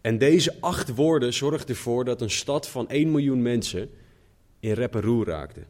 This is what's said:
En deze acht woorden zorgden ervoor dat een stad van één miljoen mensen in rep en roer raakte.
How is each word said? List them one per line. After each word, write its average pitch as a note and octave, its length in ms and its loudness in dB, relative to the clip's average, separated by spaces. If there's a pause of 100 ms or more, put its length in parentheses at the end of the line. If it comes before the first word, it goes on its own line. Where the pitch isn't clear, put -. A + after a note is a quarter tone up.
En A2+ 180 0
deze D#3 420 4
acht E3 340 -4
woorden C3+ 400 2
zorgden D3+ 340 -2
ervoor B2 360 -2
dat A#2+ 160 -4
een A2 100 -2
stad - 380 -4
van B2 200 -6
één D3 220 2
miljoen C#3 320 2
mensen A#2 480 -2 (680)
in A2 120 -2
rep A#2 220 -2
en A2 60 0
roer G#2+ 260 2
raakte. D#2 440 -8